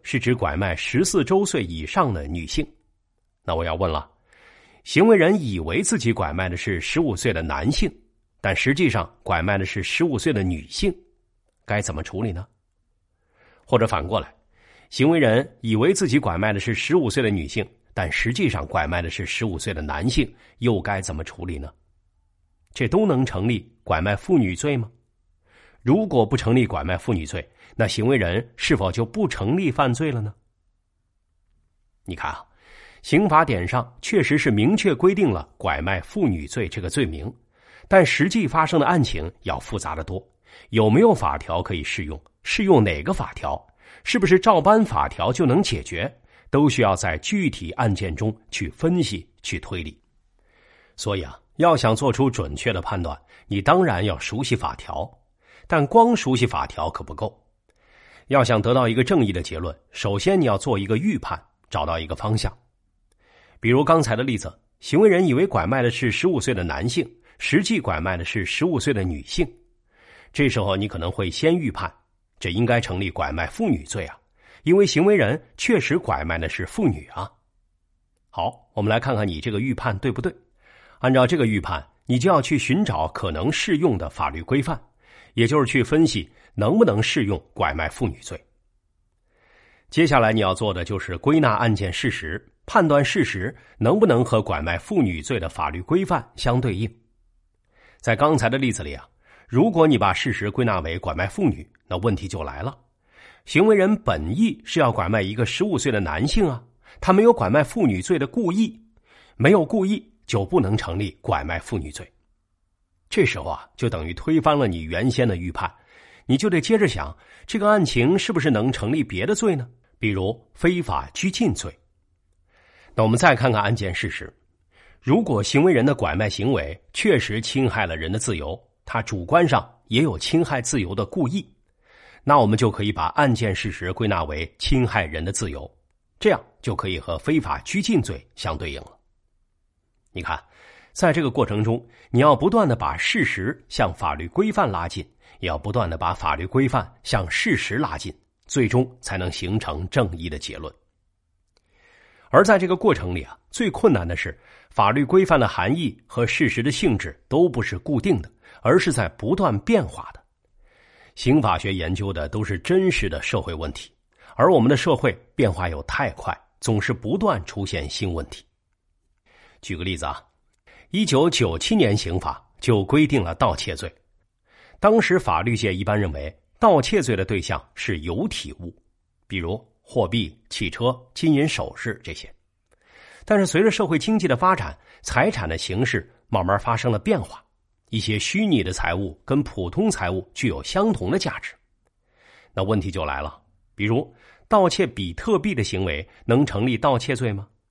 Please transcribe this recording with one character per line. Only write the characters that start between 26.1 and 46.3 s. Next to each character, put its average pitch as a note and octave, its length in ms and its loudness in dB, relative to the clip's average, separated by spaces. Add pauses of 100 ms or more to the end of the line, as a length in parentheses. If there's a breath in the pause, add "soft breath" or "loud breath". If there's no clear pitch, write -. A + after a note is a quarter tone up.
不 B2+ 100 -2
成 A#2 180 2
立 B2+ 120 4
拐 D2 180 -4
卖 F2 140 -2
妇 - 160 -4
女 D#2+ 100 -4
罪， - 240 -10 (260 soft breath)
那 A2+ 140 0
行 A2 180 -2
为 C3+ 100 4
人 G2+ 300 0 (100)
是 - 200 0
否 F#2+ 160 0
就 A2+ 140 -2
不 G#3 200 -4
成 B2 300 -2
立 F#3 140 0
犯 B2 240 0
罪 D#3 180 -2
了 A#2+ 80 -4
呢？ G#2 140 -8 (1700)
你 F#2 100 -10
看 - 160 -6
啊， - 140 -12 (580 soft breath)
刑 F#3+ 260 2
法 D#3 160 6
典 F#2 220 -2
上 A#2+ 360 -4
确 G3 200 2
实 C3+ 140 2
是 A#2+ 140 2
明 A#2 260 4
确 F3+ 180 2
规 F#3 200 4
定 F3+ 160 2
了 E2+ 260 -4
拐 D2+ 240 -2
卖 F2+ 200 -2
妇 F#3 260 -2
女 D#2 200 0
罪 G#2 220 -4
这 - 140 -10
个 F2 80 -6
罪 C3 160 0
名， D#2+ 260 -8 (560 soft breath)
但 F#3+ 160 6
实 - 240 2
际 G3+ 180 0
发 D#3+ 200 0
生 E3 120 2
的 C#3 80 4
案 E3 160 4
情 E2 300 -4 (100)
要 C#2+ 160 -4
复 - 200 -8
杂 D2+ 160 -8
得 D#2+ 100 -8
多， F#2 180 -8 (480 loud breath)
有 A2 200 4
没 C3 100 6
有 A3+ 140 8
法 D2+ 240 -2
条 E2+ 240 -4
可 F#2 120 -6
以 D#2 80 -4
适 - 220 -6
用？ D2+ 160 -12 (240)
适 - 200 -2
用 E3+ 180 8
哪 D#2 220 0
个 F#3+ 80 -2
法 D3+ 220 -6
条？ - 300 -6 (380 loud breath)
是 - 160 -2
不 F#3 80 2
是 F3+ 100 8
照 F#3 240 6
搬 G#3 240 6
法 C#2+ 240 0
条 F#2 240 -2
就 D#3 140 0
能 C#3 160 4
解 F#2 180 -2
决？ F2 320 -6 (380 soft breath)